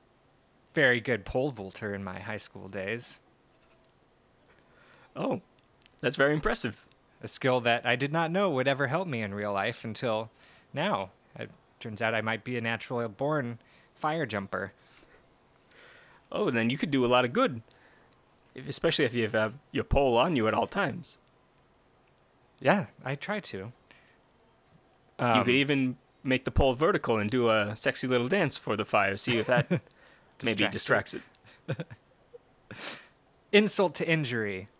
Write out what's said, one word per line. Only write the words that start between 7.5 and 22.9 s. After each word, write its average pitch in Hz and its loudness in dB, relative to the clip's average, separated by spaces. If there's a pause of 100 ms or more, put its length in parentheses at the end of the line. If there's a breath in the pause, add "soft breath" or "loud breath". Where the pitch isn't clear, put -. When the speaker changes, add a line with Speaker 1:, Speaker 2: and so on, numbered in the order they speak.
Speaker 1:
that 117 2
I 123 2
did 139 -2
not 165 0
know 190 2
would 131 0
ever 135 2
help 175 -2
me 120 -4
in 101 -4
real 104 -2
life 104 -2
until 113 -4 (440 soft breath)
now. 160 -4 (280)
It 113 -10 (300)
turns 110 -10
out 113 0
I 110 0
might 110 -4
be 127 -6
a 113 -4
natural 117 -4
born 123 -4 (340 soft breath)
fire 156 -2
jumper. 98 -6 (1600 loud breath)
Speaker 2:
Oh, 202 -2
then 117 0
you 139 -4
could 185 -4
do 135 2
a - 4
lot 123 6
of 123 -2
good, 180 0 (960 soft breath)
if, 131 -14
especially 151 0
if 113 0
you 120 0
have, 110 0
uh, 110 2 (220)
your 107 -2
pole 135 4
on 156 4
you 110 2
at 110 2
all - 2
times. - -4 (1400)
Speaker 1:
Yeah, 147 4 (180)